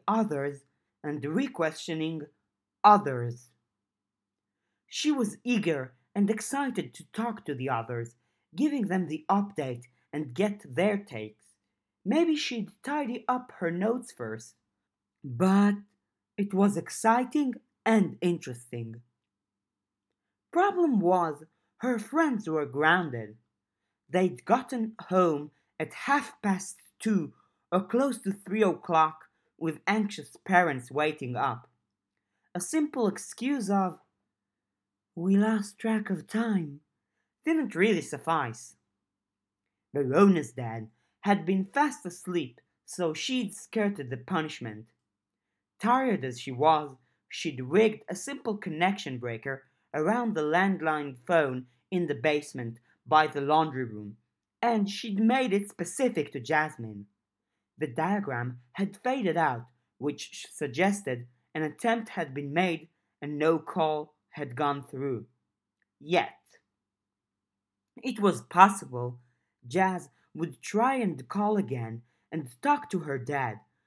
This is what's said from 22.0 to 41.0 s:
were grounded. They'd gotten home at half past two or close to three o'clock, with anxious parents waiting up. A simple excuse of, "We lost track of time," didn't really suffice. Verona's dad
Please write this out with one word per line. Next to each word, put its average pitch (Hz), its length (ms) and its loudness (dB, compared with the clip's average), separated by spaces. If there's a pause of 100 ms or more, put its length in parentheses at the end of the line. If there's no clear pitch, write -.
were 156 180 0
grounded. 135 720 0 (720)
They'd 180 360 0
gotten 226 480 0 (160)
home 160 420 2 (300)
at 156 140 -6
half - 480 -2
past 196 340 -2 (220)
two 185 340 0 (380)
or 190 120 2
close 247 360 0
to 196 140 -4
three 202 300 -2
o'clock, 160 640 2 (340)
with 160 280 -4
anxious 208 580 -2
parents 170 460 4
waiting 143 460 -2
up. 120 340 -2 (840)
A 180 60 -6
simple 294 460 0
excuse 240 640 -4
of, 190 280 0 (1160)
"We 185 220 4
lost 208 420 2
track 220 320 -2
of 170 160 -4
time," 190 540 -2 (640)
didn't 311 300 0
really 180 280 4
suffice. 139 720 -4 (1160)
Verona's 147 580 6
dad 113 380 -8 (300)